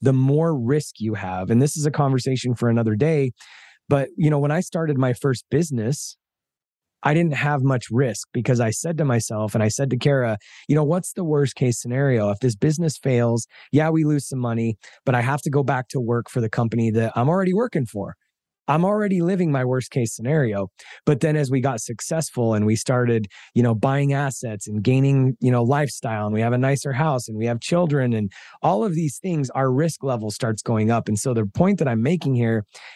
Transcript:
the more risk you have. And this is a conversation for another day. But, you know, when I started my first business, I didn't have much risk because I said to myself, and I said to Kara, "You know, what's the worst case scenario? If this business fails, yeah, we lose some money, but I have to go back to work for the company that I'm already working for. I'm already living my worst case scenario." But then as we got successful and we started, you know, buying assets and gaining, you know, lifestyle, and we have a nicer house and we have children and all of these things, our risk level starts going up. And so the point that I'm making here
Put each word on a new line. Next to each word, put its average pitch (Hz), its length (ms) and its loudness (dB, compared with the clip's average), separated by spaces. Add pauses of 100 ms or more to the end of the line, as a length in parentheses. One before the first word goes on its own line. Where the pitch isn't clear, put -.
the 135 140 2
more 143 440 2
risk 135 400 -2
you 107 160 -4
have. 92 360 -6
And 117 100 4
this 147 160 2
is 151 80 -2
a 151 60 2
conversation 131 640 0
for 120 160 0
another 113 260 2
day. 139 360 0 (560)
But, 139 280 2
you 151 140 2
know, 147 80 2
when 143 120 0
I 165 100 0
started 160 380 -2
my 131 140 2
first 127 380 -2
business, 143 680 -2 (880)
I 147 100 2
didn't 165 200 2
have 143 280 0
much 131 280 0
risk 117 420 -2
because 120 280 0
I 113 100 2
said 165 280 -4
to 160 60 0
myself, 110 520 -2
and 110 80 2
I 107 40 4
said 135 220 -2
to 127 60 0
Kara, 123 420 0 (300)
"You 147 80 2
know, 151 80 2
what's 170 300 -2
the 190 100 -4
worst 143 320 0
case 123 240 0
scenario? 123 480 0
If 101 100 -2
this 123 160 0
business 156 420 0
fails, 117 520 0 (240)
yeah, 156 180 4
we 160 140 2
lose 147 240 0
some 135 100 -6
money, 113 380 -2 (280)
but 123 120 2
I 120 40 2
have 135 220 -2
to 156 80 -2
go 139 140 2
back 127 240 -2
to 135 120 -4
work 117 300 -2
for 127 100 -2
the 113 80 0
company 113 440 0
that 113 240 0
I'm 123 120 2
already 185 260 2
working 196 320 0
for. - 280 -10 (540)
I'm 156 160 2
already 202 360 0
living 175 300 2
my 135 140 2
worst 127 260 -2
case 120 240 -2
scenario." 113 540 0 (360)
But 147 140 2
then 151 160 0
as 143 160 0
we 131 100 2
got 127 200 -2
successful 120 720 -2
and 107 120 2
we 110 100 2
started, 120 500 0 (260)
you 120 120 4
know, 117 100 2
buying 139 380 0
assets 127 560 -6
and 107 120 -4
gaining, 131 600 4
you 123 100 2
know, 120 140 2
lifestyle, 117 640 -2
and 104 60 -2
we 107 80 0
have 117 120 2
a 123 60 0
nicer 135 340 0
house 131 340 -2
and 110 100 -10
we 110 100 -2
have 117 120 -2
children 147 540 0
and 104 180 -2 (320)
all 190 220 2
of 185 100 -2
these 156 240 -2
things, 151 320 -2
our 135 220 0
risk 151 320 0
level 113 260 -4
starts 113 320 -4
going 110 300 2
up. 113 160 0
And 107 100 0
so 127 160 -2
the 113 120 0
point 180 340 2
that 151 80 0
I'm 113 120 0
making 139 360 0
here 113 280 0 (320)